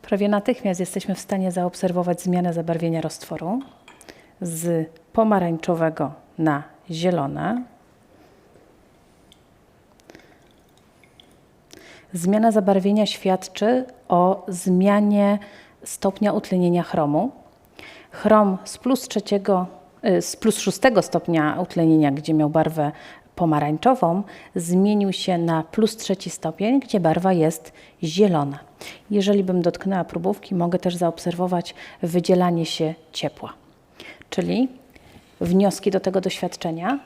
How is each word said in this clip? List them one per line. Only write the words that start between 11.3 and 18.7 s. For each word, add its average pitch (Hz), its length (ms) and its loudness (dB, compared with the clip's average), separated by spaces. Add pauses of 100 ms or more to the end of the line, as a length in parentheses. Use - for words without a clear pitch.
Zmiana 202 400 2
zabarwienia 202 540 2
świadczy 208 760 -2 (240)
o 185 400 4
zmianie 202 920 2 (460)
stopnia 196 480 -2
utlenienia 175 500 0
chromu. 165 480 0 (800)
Chrom 208 540 4
z - 140 -14